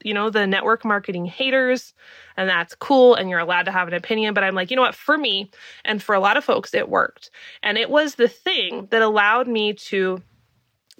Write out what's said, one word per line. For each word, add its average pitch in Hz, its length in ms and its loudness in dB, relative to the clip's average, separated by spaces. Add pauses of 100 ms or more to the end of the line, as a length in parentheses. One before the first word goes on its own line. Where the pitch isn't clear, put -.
you 214 100 -6
know, 208 160 -2
the 208 180 0
network 196 360 0
marketing 196 420 -4
haters, 254 680 -2 (420)
and 190 140 -2
that's 170 260 -2
cool, 254 380 6
and 190 160 0
you're 175 100 -2
allowed 175 260 0
to 190 60 -6
have 185 160 -2
an 170 60 -8
opinion. 214 400 -2
But 196 100 0
I'm 190 120 0
like, 185 160 -4
you 254 40 -4
know 254 60 2
what? 247 140 0
For 302 220 -2
me, 208 340 -4 (340)
and 214 160 -4
for 208 140 -2
a 190 40 2
lot 202 180 2
of 294 60 -4
folks, - 300 -2
it - 160 -2
worked. - 400 -2 (320)
And 208 160 -2
it 226 120 -2
was 294 260 0
the 240 120 4
thing 196 640 -4
that 226 120 2
allowed 214 460 2
me 214 260 -2
to 185 500 -4 (760)